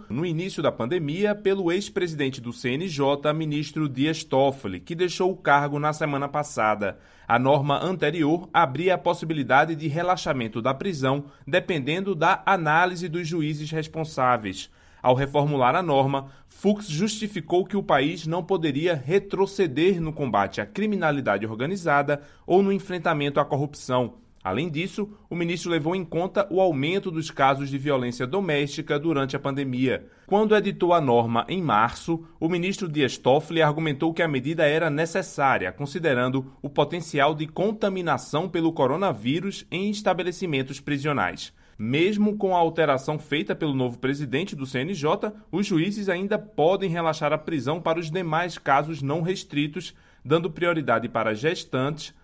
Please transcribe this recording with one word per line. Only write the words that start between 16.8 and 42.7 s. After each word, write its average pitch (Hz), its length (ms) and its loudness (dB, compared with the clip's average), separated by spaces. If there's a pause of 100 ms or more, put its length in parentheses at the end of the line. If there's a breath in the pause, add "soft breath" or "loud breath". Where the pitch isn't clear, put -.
justificou 185 800 -2
que 202 100 -4
o 196 80 0
país 160 420 2
não 165 200 -4
poderia 160 500 0
retroceder 180 1040 0
no 156 140 -4
combate 107 480 0
à 104 40 -4
criminalidade 143 800 0
organizada 143 760 0 (260 loud breath)
ou 190 160 6
no 196 80 2
enfrentamento 160 680 0
à 143 40 2
corrupção. 135 760 -2 (220)
Além 127 280 -2
disso, 185 360 -4 (220 loud breath)
o 165 60 -8
ministro 175 340 -4
levou 165 260 0
em 190 80 -4
conta 185 460 -2
o 180 100 0
aumento 175 520 2
dos 156 180 -4
casos 139 400 2
de 139 80 -4
violência 131 480 -2
doméstica 147 720 -2
durante 147 380 0
a 135 40 -2
pandemia. 131 680 -2 (180 loud breath)
Quando 214 300 4
editou 185 400 4
a 170 40 6
norma 117 480 4
em 185 140 -4
março, 131 640 0 (140)
o 160 100 0
ministro 180 400 -2
Dias 143 300 0
Toffoli 151 420 2
argumentou 156 500 0
que 170 120 0
a 165 40 2
medida 151 380 0
era 160 240 2
necessária, 143 800 0
considerando 135 880 -2
o 143 120 -10
potencial 151 640 0
de 156 100 -6
contaminação 180 1040 -2
pelo 165 240 0
coronavírus 151 960 0
em 196 220 -2
estabelecimentos 175 880 -2
prisionais. 135 720 -2 (240 soft breath)
Mesmo 196 580 2
com 190 200 0
a 175 40 4
alteração 151 600 0